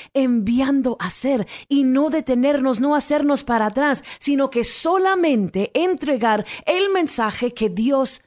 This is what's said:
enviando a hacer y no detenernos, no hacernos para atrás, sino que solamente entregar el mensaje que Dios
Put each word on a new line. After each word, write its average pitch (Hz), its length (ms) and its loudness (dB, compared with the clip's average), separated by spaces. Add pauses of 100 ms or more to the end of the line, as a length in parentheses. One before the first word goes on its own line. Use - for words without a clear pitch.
(140)
enviando 254 840 0
a 180 80 -6
hacer 240 380 -2 (220)
y 277 160 2
no 269 260 2
detenernos, 262 680 0
no 285 160 2
hacernos 285 480 0
para 226 220 0
atrás, 262 380 0 (160)
sino 277 300 0
que 240 140 -2
solamente 320 1120 0
entregar 262 720 0 (200)
el 370 240 0
mensaje 247 640 -2
que 220 160 -2
Dios 254 580 0